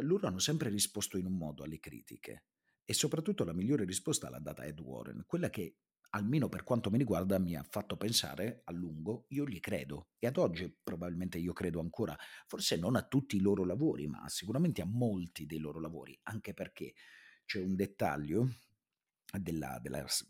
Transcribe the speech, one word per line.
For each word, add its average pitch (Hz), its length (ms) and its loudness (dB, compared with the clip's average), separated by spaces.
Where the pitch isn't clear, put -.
loro 180 260 4
hanno 95 120 0
sempre 151 300 2
risposto 101 480 0
in 92 80 0
un 92 120 0
modo 73 260 -6
alle 78 160 -8
critiche - 640 -14
e 110 40 0
soprattutto 160 500 2
la 82 100 0
migliore 110 320 4
risposta - 440 -2
l'ha 62 100 -10
data - 240 -8
Ed 76 160 -8
Warren, 62 460 -10
quella 175 240 -2
che - 260 -6
almeno 110 360 4
per - 160 -6
quanto 117 260 2
mi 110 80 4
riguarda 95 400 4
mi 87 200 2
ha - 100 -8
fatto 90 300 -4
pensare 104 680 0
a 87 80 -10
lungo, 87 580 -4
io 143 160 -2
gli 107 140 -6
credo 71 600 -4
e 113 80 2
ad 127 100 -2
oggi 92 440 2
probabilmente 87 560 -4
io 85 140 0
credo 85 300 0
ancora, 85 360 -2
forse - 320 0
non 107 180 4
a 92 100 4
tutti 131 300 2
i 95 60 4
loro 98 240 6
lavori, 90 420 2
ma 57 220 -8
sicuramente 123 520 2
a 82 40 -2
molti 98 600 0
dei 78 140 -4
loro 78 220 -6
lavori, 78 420 -8
anche 104 300 -6
perché - 400 -8
c'è 98 160 -2
un 95 140 2
dettaglio 90 760 2
della, 78 440 -2
della 65 260 -4
s-, - 220 -2